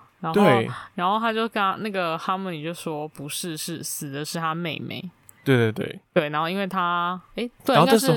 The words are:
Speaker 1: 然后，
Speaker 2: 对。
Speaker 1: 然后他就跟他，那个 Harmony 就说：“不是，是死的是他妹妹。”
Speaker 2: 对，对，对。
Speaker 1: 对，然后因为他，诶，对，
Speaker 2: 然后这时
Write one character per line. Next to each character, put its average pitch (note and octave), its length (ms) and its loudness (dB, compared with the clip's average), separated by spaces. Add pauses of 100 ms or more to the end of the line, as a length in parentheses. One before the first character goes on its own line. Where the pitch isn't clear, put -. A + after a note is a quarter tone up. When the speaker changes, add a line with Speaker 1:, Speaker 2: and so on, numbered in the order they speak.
(200)
Speaker 1:
然 E3 140 -4
后， G#3 80 4
Speaker 2:
对。 B2 280 6 (260)
Speaker 1:
然 F3+ 140 -2
后 G#3+ 120 0
他 A#3 100 0
就 A3 180 -2
跟 A3 120 -4
他， F#3+ 200 0
那 G#3+ 100 -6
个 E3+ 280 -2
Harmony F#3 440 -4
就 E3 100 -6
说 D3+ 420 -6
：“不 C#3+ 140 -12
是， E3 260 -6
是 D#3+ 300 -8
死 - 260 -8
的 C#3+ 140 -6
是 E3+ 140 -6
他 D#3+ 160 -2
妹 E3+ 260 -4
妹。” - 300 -10 (340)
Speaker 2:
对， A#2 260 4
对， - 20 -4
对。 - 280 -8 (140)
Speaker 1:
对， D3+ 160 2
然 D3+ 100 -2
后 E3 80 -2
因 F#3+ 100 -2
为 G3 80 -2
他， F3 540 -2 (140)
诶， A#3+ 140 -4 (160)
对， C4 120 4
Speaker 2:
然 D3+ 80 8
后 C4 40 6
这 A3+ 100 8
时 - 180 2